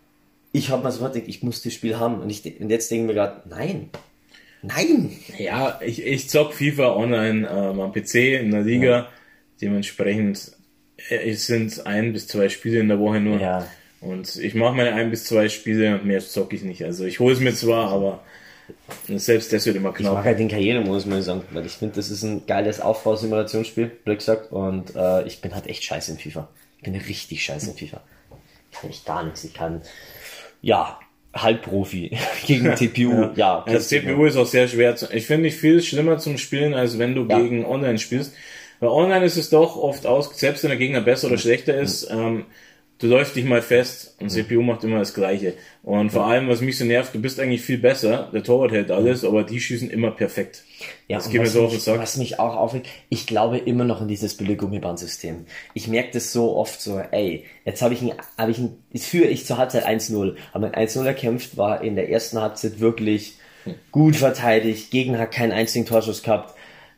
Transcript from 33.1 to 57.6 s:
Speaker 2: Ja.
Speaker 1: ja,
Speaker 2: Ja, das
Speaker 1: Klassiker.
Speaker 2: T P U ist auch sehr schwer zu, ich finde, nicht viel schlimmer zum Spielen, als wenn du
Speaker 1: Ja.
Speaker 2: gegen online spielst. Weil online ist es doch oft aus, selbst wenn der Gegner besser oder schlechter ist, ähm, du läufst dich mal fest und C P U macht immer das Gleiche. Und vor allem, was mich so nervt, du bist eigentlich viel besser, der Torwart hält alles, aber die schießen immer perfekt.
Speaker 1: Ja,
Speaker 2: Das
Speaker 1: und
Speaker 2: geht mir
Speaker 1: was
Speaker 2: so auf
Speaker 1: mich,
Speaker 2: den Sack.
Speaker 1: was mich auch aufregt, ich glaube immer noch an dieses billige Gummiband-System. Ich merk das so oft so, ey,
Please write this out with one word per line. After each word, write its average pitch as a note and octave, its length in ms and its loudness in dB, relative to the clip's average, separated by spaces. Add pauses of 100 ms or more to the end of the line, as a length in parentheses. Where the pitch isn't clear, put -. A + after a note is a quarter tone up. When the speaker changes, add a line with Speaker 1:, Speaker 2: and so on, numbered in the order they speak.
Speaker 2:
Ja. A#2 60 4
Speaker 1:
ja, A2 180 2
Speaker 2:
Ja, F#2+ 300 4
das A2+ 240 2
Speaker 1:
Klassiker. C#3+ 180 2
Speaker 2:
T - 0 -
P C3+ 140 0
U D#3 40 8
ist C3+ 120 4
auch B2 80 6
sehr B2+ 220 4
schwer A#2+ 280 4
zu, - 180 -8
ich A2+ 120 -2
finde, D#3 180 2
nicht D3+ 140 0
viel E3 240 6
schlimmer D#3 380 2
zum D3 180 -4
Spielen, C#3+ 360 -2
als B2 260 0
wenn B2 160 0
du B2+ 120 0
Speaker 1:
Ja. A#2 120 4
Speaker 2:
gegen A#2+ 260 2
online B2+ 340 0
spielst. C#3+ 340 -4 (460)
Weil A#2+ 100 2
online F3+ 360 4
ist E3+ 120 2
es - 120 -4
doch D#3 280 6
oft - 280 -2
aus, C#3 320 2
selbst C#3+ 260 0
wenn D3+ 60 2
der B2+ 100 0
Gegner B2+ 220 0
besser B2+ 260 2
oder B2 100 2
schlechter B2 380 2
ist, G2+ 360 -2
ähm, A2+ 340 -2 (540)
du A#2+ 80 2
läufst C3+ 280 4
dich B2+ 100 0
mal A#2+ 160 4
fest - 580 0
und G2+ 100 -6
C G#2+ 140 0
P A#2 140 2
U A#2 40 4
macht A#2 220 0
immer A2 160 0
das G2+ 140 -2
Gleiche. F#2+ 400 0 (300)
Und G#2 280 0
vor A2+ 160 2
allem, B2+ 220 2
was A#2 120 2
mich C3 160 -2
so C3 80 -2
nervt, A#2+ 300 2
du A2 60 -4
bist C3 180 -4
eigentlich B2 220 0
viel B2+ 160 -2
besser, A#2+ 560 2
der G#2 100 -2
Torwart B2 280 4
hält G2+ 200 0
alles, A#2+ 340 2
aber G#2+ 180 4
die A2 180 -6
schießen A#2+ 280 -4
immer A2+ 220 0
perfekt. - 520 -6 (440)
Speaker 1:
Ja, G#2 100 -4
Speaker 2:
Das G2+ 100 -6
Speaker 1:
und A2 60 -4
Speaker 2:
geht A#2 80 4
mir A#2 60 4
Speaker 1:
was G#2+ 60 0
Speaker 2:
so A#2 120 6
auf A2+ 80 2
Speaker 1:
mich, G#2+ 100 -2
Speaker 2:
den A2 100 2
Sack. A2+ 80 2
Speaker 1:
was A2+ 160 -6
mich B2 220 -6
auch A2+ 180 0
aufregt, B2 300 -2 (220)
ich - 180 -4
glaube A#2 300 0
immer B2 280 0
noch A2 160 0
an G#2+ 80 -6
dieses G2+ 260 -4
billige G2+ 220 -2
Gummiband-System. F2 880 -8 (280)
Ich G#2+ 140 -8
merk A#2+ 260 -2
das - 200 -4
so A#2 220 2
oft - 260 -4
so, G2 180 -6 (120)
ey, F2+ 340 -2 (200)